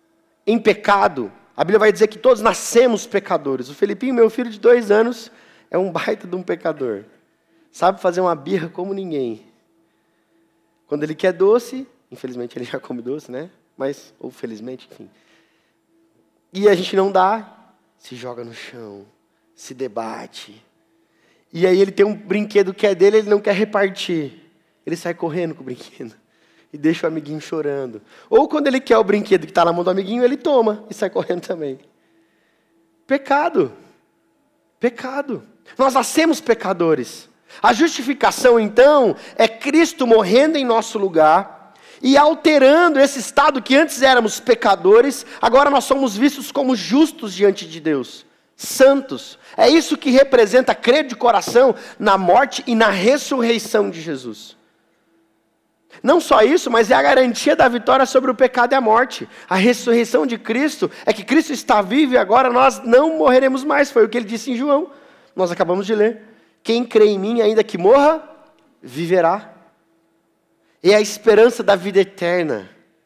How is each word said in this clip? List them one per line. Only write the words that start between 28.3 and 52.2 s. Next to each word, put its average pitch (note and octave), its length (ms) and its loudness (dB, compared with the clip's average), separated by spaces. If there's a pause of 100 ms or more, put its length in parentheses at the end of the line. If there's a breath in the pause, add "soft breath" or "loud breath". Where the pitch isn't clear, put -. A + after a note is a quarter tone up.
quando D4+ 200 -4
ele C4 120 0
quer A#3 180 0
o A3 60 2
brinquedo G3 420 -2
que - 80 -18
tá F3 100 2
na E3+ 80 2
mão F3 120 -4
do F3+ 60 -2
amiguinho, G3 340 -4
ele B3 120 0
toma A3+ 540 0
e G3+ 40 -16
sai G3 160 -6
correndo F3+ 320 -6
também. D3+ 380 -10 (1300)
Pecado. C#4 640 -2 (1080)
Pecado. C4 640 -8 (340 loud breath)
Nós C4 160 2
nascemos D#4 480 0
pecadores. E3+ 880 -2 (320 loud breath)
A A3+ 100 4
justificação, A#3+ 880 0
então, A#3 560 4 (200 loud breath)
é A3 120 2
Cristo C#4+ 600 -2
morrendo A#3 500 4
em C4+ 80 -2
nosso A3+ 320 -2
lugar, E3+ 600 2 (420 soft breath)
E C4+ 160 2
alterando D4+ 840 4
esse C4+ 200 2
estado C#4 420 0
que C4 140 0
antes D#4 260 0
éramos B3 380 2
pecadores, A3 880 2 (160 loud breath)
agora C4 280 4
nós C4+ 140 2
somos C4+ 340 -2
vistos C4+ 340 -2
como C4 240 -2
justos G#3+ 580 0
diante F#3+ 340 0
de E3 120 -18
Deus, D3 460 -6 (300)
santos. - 840 0 (180 loud breath)
É A#3 140 4
isso D#4 280 2
que C#4+ 120 -6
representa B3+ 640 4
crer C#4+ 320 0
de B3 100 -12
coração A#3+ 600 2 (240 loud breath)
na G3+ 180 2
morte F#3+ 480 0